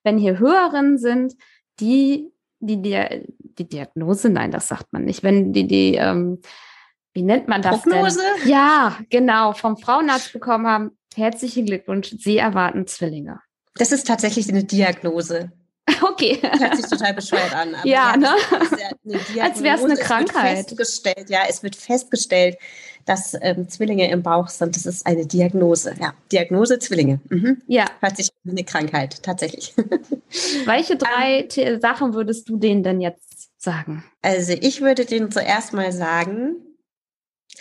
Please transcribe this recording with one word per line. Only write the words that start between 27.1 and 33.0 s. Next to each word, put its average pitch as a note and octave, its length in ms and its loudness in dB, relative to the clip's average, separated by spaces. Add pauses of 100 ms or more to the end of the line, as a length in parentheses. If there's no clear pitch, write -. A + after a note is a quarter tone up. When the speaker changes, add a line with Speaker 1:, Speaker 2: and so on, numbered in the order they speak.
Speaker 2:
Mhm. A#3+ 380 0
Speaker 1:
Ja. A#3+ 180 2 (160)
Speaker 2:
Hört G3 160 0
sich - 120 -4
an - 60 -10 (100)
wie F3+ 80 -8
eine F#3 120 -4
Krankheit, D3+ 580 -4
tatsächlich. - 520 -8 (460)
<laughs> D#4 440 -6
Speaker 1:
Welche C4+ 320 0
drei C4 460 0
Speaker 2:
Ähm, - 60 -10
Speaker 1:
T-, B3 320 -2
Sachen A#3+ 340 0
würdest A3 340 -4
du A3+ 80 -4
denen G3+ 260 2
denn F#3 180 0